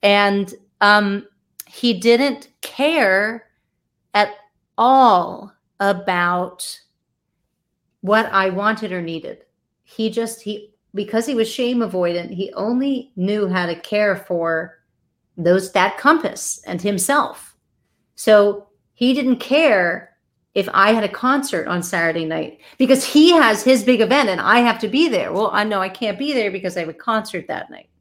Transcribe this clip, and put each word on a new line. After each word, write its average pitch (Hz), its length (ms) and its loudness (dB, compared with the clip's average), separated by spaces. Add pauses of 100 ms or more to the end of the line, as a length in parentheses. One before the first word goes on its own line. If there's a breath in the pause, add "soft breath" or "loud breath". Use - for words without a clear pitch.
And, 202 520 2 (280)
um, 202 460 2 (400)
he - 260 -2
didn't 240 560 0 (120)
care 226 840 -2 (680)
at 208 160 2 (480)
all 214 760 2 (280)
about 180 1000 -4 (1200)
what 214 260 0
I 190 220 0
wanted 208 420 -4
or 180 100 -6
needed. 165 440 -10 (380)
He - 260 -4
just, 226 320 -6
he, 208 320 -12 (200)
because 214 320 -4
he 285 100 -4
was 226 140 0
shame 247 300 -2
avoidant, 175 520 -2
he 190 220 -8
only 254 600 -4
knew 202 320 -2
how 180 180 -2
to 170 100 -4
care 208 400 -2
for 170 640 -4 (580)
those, 180 340 2
that - 260 0
compass - 680 -2
and 180 160 -8
himself. - 720 -4 (600)
So 208 520 4 (260)
he 254 200 2
didn't 254 260 0
care 208 720 0 (420)
if 196 200 -2
I 196 200 4
had 220 100 0
a 208 60 -2
concert 262 580 -4
on 175 140 -4
Saturday 170 440 -4
night 160 340 -8 (180 soft breath)
because 262 260 4
he 311 280 6
has 240 320 4
his 254 200 4
big 233 180 2
event 226 280 2
and 180 100 -2
I 226 200 4
have 240 200 2
to 220 80 -6
be 285 220 0
there. 175 240 -2
Well, 202 180 0
I 208 120 0
know 208 180 -2
I 190 80 -4
can't 196 300 -8
be 285 140 -4
there 214 180 -2
because 180 260 -8
I 175 40 -6
have 165 80 -8
a 165 40 -12
concert 220 540 -6
that - 240 -10
night. - 180 -20 (120)